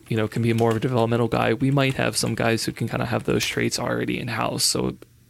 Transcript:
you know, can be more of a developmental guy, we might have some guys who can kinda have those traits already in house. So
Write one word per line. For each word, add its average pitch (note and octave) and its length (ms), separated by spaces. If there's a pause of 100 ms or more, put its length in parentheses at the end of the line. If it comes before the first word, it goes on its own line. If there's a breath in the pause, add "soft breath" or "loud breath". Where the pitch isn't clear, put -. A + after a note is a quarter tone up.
you A#2+ 80
know, A2 140
can A#2 120
be A#2 120
more A2+ 180
of A2 60
a - 20
developmental A#2 480
guy, A#2 260
we C3 160
might C3+ 260
have A#2+ 200
some A#2 180
guys A2+ 300
who - 80
can - 160
kinda B2 180
have A#2+ 200
those A#2+ 200
traits A#2+ 320
already B2 400
in B2 120
house. A#2+ 340
So B2+ 320 (340)